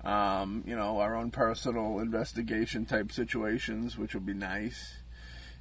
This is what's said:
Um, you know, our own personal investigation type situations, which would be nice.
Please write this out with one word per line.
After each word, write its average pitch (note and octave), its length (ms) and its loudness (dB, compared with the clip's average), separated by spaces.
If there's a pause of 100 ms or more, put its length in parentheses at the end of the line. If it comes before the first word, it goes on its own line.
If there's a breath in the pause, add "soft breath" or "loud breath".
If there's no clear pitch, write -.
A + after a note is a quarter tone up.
Um, G2 640 4
you A#2 80 -4
know, G#2+ 240 2
our G#2 160 4
own A#2 160 0
personal A2+ 680 2
investigation A2+ 880 0
type A2 260 0
situations, A2+ 840 0
which G#2+ 180 -4
would F#2+ 120 -4
be G2 80 0
nice. G2+ 600 -4 (680 soft breath)